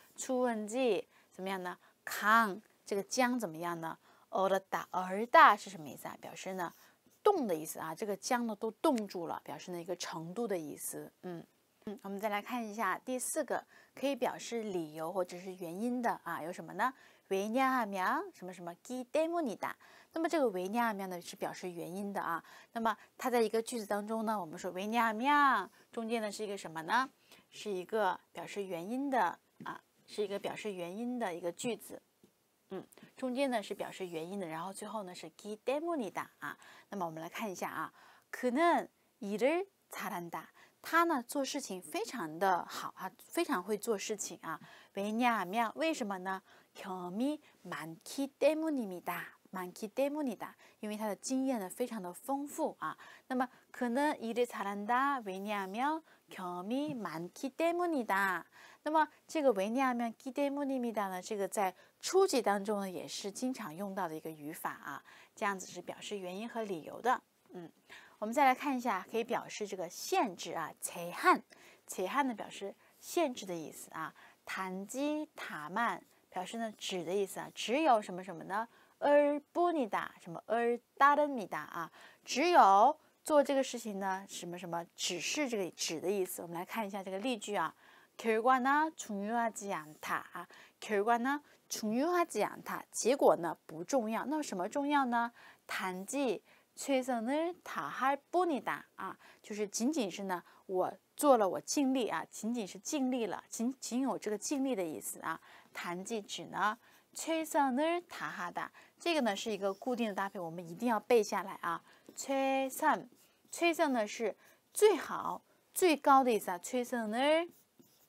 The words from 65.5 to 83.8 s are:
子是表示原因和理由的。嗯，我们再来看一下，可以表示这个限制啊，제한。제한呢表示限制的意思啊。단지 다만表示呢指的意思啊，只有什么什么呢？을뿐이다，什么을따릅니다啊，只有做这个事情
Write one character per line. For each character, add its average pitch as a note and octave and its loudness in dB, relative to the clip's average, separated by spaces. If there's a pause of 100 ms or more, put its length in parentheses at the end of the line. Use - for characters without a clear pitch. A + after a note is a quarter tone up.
子 F3+ -12
是 F3 -12
表 F3 -10
示 G#3 -8
原 F#3 -8
因 A3 -8
和 A3+ -6
理 F3+ -6
由 - -12
的。 A#3+ 2 (320)
嗯， F3 -12 (480)
我 G#3+ -4
们 A3+ -4
再 C#4+ 6
来 B3+ 8
看 C4 0
一 B3 -2
下， G#3 -2
可 - -4
以 A3+ 2
表 A#3 -4
示 - -8
这 G3 -8
个 F3 -6
限 B3+ 0
制 - -10
啊， D#3+ -6 (100)
제 F3 -8
한。 D#4 4 (480)
제 F#3 -2
한 C4 2
呢 B3 -2
表 G3+ -10
示 G3 -10 (260)
限 D#4 0
制 A3 -10
的 F3+ -6
意 D#3+ -8
思 - -14
啊。 D#3+ -8 (320)
단 F#3+ -6
지 D4 -4
다 D#3 -10
만 G#3 0 (280)
表 F#3 -6
示 A3+ -10
呢 A3+ -4
指 F3+ -4
的 E3+ -2
意 G3+ 2
思 F#3+ -8
啊， D#3 -6
只 C4+ 0
有 A#3+ 6
什 G#3 -10
么 F3+ -8
什 F#3 -10
么 D#3 -12
呢？ G3+ -4 (340)
을 D4 6 (120)
뿐 F4 4
이 B3+ 0
다， - -2 (120)
什 F3 -14
么 E3 -10
을 A#3 2 (200)
따 C#4+ 8
릅 D4 4
니 G#3 -4
다 D#3+ -6
啊， E3 -8 (340)
只 D4+ 2
有 A#3+ 10 (240)
做 D4 6
这 C#4 2
个 C4+ 4
事 B3+ -4
情 G#3 -6